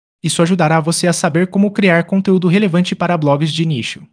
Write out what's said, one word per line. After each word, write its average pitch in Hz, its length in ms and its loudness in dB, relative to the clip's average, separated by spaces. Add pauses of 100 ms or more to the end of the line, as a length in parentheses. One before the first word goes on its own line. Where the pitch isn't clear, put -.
(220)
Isso 165 180 -2
ajudará 165 400 2
você 160 260 -2
a 170 60 2
saber 170 360 -2
como 196 220 0
criar 180 340 2
conteúdo 185 440 0
relevante 180 460 0
para 175 240 -2
blogs 147 340 0
de 165 140 -2
nicho. 117 460 -6